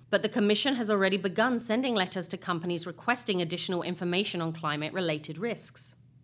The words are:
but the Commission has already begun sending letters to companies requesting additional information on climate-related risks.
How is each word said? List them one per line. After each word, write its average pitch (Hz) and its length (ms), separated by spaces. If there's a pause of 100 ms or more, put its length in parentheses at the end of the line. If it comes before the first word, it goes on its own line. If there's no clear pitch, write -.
but 190 140
the 214 60
Commission 214 480
has 233 120
already 190 280
begun 220 420
sending 233 380
letters 185 320
to 196 80
companies 170 500
requesting 185 560
additional 170 400
information 180 580
on 165 120
climate-related 156 840
risks. - 600 (280)